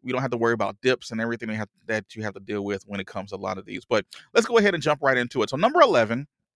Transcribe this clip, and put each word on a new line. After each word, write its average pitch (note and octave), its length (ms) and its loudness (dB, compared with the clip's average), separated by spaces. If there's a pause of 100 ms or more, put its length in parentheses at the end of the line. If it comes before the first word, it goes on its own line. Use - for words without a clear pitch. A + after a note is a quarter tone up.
we B2+ 80 -8
don't B2+ 100 -2
have C3 100 -4
to A#2+ 60 -2
worry A#2 160 2
about G2+ 280 -4
dips - 300 0
and A2+ 100 -6
everything A#2 280 -6
we G#2+ 60 -6
have, G#2+ 140 -8 (180)
that G#2+ 280 -6
you A2 60 -10
have G#2+ 140 -6
to - 40 -18
deal G2+ 240 -6
with G2+ 220 -4
when G2+ 140 -8
it F#2+ 80 -10
comes G2 240 -12
to G2+ 40 -8
a - 20 -10
lot G2 200 -6
of G2 80 -14
these. G2+ 180 -12
But - 220 0 (300)
let's A3 120 4
go A#3 120 4
ahead G3+ 160 4
and D3+ 80 -6
jump D3 180 0
right C3+ 160 4
into B2 240 -2
it. G#2 80 0
So C3 80 -4
number C4 240 4
eleven C3 460 4 (280)